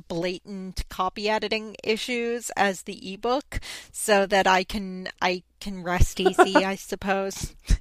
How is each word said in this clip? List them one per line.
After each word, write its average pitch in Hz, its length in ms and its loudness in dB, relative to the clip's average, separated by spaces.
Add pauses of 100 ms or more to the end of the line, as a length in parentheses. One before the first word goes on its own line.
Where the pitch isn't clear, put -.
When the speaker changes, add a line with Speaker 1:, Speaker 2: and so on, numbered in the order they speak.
Speaker 1:
blatant 185 840 -6
copy 202 400 -4
editing 214 540 -2
issues 233 680 -2
as 190 320 0
the 190 300 -12
ebook, 240 460 -2 (320)
so 196 360 4
that 190 200 4
I 185 160 6
can, 185 460 -8 (120)
I 185 220 0 (180)
can 190 220 -10
rest 180 380 4
easy, 196 360 6
Speaker 2:
<laughs> 190 80 4
Speaker 1:
I 190 120 -2
suppose. 196 840 -4
<laughs> - 60 -20 (160)